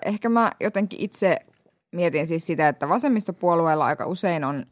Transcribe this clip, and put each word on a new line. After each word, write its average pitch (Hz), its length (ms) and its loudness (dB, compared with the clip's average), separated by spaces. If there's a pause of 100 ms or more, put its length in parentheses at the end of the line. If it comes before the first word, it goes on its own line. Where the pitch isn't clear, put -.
ehkä 208 240 -2
mä 233 300 2
jotenkin 202 420 -2
itse 190 360 0 (540)
mietin 165 360 0
siis 165 180 -2
sitä, 156 220 2
että 143 220 0
vasemmistopuolueella 175 960 2
aika 143 200 -2
usein 175 380 -2
on, 139 280 -4